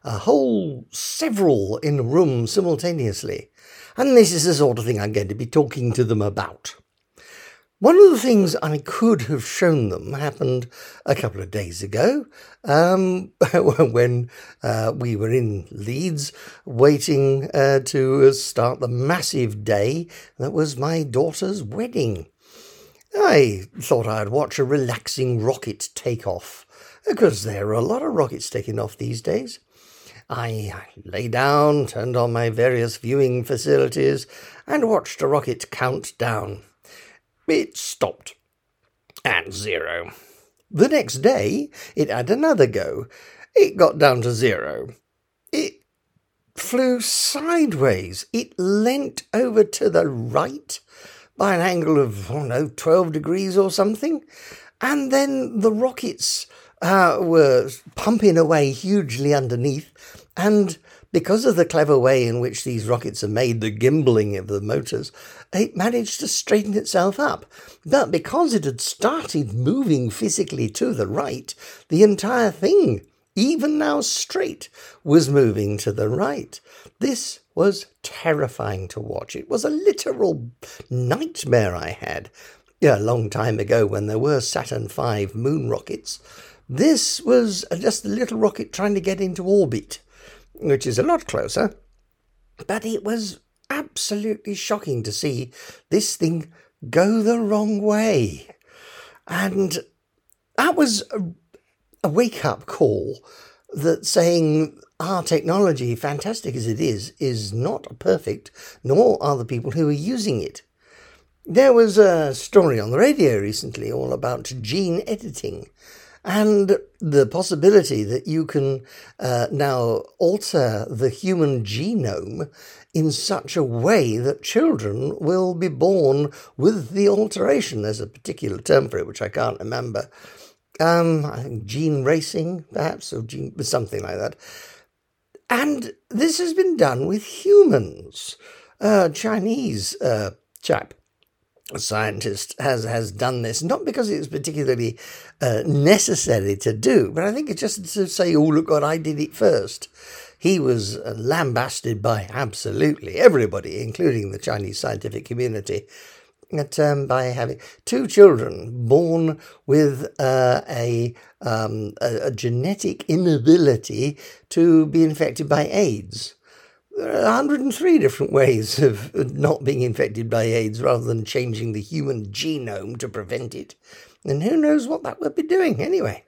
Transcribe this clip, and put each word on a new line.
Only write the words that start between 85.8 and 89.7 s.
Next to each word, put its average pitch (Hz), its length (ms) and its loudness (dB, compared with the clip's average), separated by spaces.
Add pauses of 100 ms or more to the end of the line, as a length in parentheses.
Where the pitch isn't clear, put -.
This - 520 0
was 233 460 2 (120)
just 220 280 -2
a - 20 -6
little 220 300 -4
rocket 214 340 -2
trying 202 220 -2
to 196 60 0
get 190 200 -4
into 185 240 -6
orbit, 180 560 0 (540)